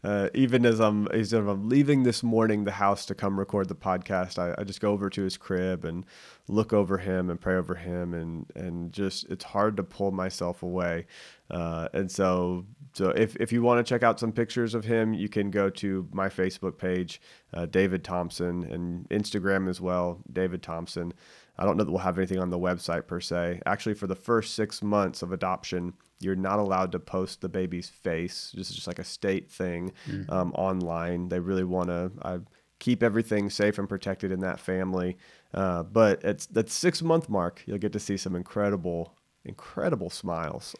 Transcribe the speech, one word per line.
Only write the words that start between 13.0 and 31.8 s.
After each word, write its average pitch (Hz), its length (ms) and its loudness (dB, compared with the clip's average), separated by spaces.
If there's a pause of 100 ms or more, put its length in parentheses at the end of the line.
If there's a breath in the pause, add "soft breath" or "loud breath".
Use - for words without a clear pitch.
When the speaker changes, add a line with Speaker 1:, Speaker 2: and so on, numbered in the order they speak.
Speaker 1:
if, - 260 4
if 113 140 -2
you 120 100 2
wanna 120 220 6
check 120 220 0
out 113 160 4
some 113 100 0
pictures 117 420 0
of 110 120 -2
him, 110 300 2
you 101 140 -2
can 101 220 0
go 98 180 2
to 95 440 -2
my 98 160 0
Facebook 92 500 -2
page, 90 420 -2 (320 loud breath)
uh, 85 140 -4
David 95 380 4
Thompson, 87 640 -2
and 87 380 -6
Instagram 98 600 0
as 90 120 -4
well, 90 420 -2 (100)
David 90 300 -2
Thompson. 85 500 -6 (440 loud breath)
I - 80 -2
don't 92 120 4
know 104 80 4
that 73 60 -4
we'll 90 100 0
have 92 180 0
anything 92 220 0
on 90 100 -2
the 87 80 -2
website 87 480 -2
per 87 140 -6
se. 87 440 -2
Actually, 104 300 0
for 98 140 -6
the 95 80 0
first 113 380 0
six - 280 -2
months 104 400 2
of 90 100 -6
adoption, 92 640 -4 (240)
you're 95 160 -2
not 95 240 2
allowed 95 340 2
to 90 60 -2
post 95 420 -4
the 98 80 -6
baby's 90 400 -4
face. - 680 -4
This 95 140 -8
is - 60 -10
just, - 120 -12
like, 90 100 -8
a 92 60 -10
state - 460 -2
thing, 90 420 -6 (160)
Speaker 2:
Mm. 98 240 -6
Speaker 1:
um, 90 220 0
online. 87 720 -2
They 90 100 -2
really 92 260 0
wanna, 90 460 -2 (120)